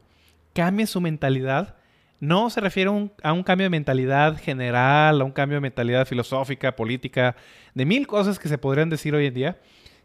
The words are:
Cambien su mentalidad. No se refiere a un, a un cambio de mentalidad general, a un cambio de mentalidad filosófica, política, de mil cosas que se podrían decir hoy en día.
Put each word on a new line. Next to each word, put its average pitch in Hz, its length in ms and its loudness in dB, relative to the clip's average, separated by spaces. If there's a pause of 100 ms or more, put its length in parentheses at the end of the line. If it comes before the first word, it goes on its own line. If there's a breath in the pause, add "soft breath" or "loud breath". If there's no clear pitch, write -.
(540 soft breath)
Cambien 196 340 0
su 185 140 -4
mentalidad. 143 760 -2 (440 soft breath)
No 185 300 2
se 226 120 -4
refiere 190 260 0
a 196 40 0
un, 208 200 -4 (100)
a 156 120 0
un 180 100 -2
cambio 190 220 2
de 190 40 0
mentalidad 143 680 2
general, 135 840 2
a 135 60 2
un 135 60 -4
cambio 143 260 -2
de 143 40 -2
mentalidad 123 460 0
filosófica, 131 680 -4
política, 123 600 -2 (400 loud breath)
de 131 100 0
mil 254 220 2
cosas 202 320 0
que - 80 -8
se 147 100 -2
podrían 139 320 0
decir 151 240 -4
hoy 147 140 2
en 127 60 -4
día. 131 260 -4 (460 soft breath)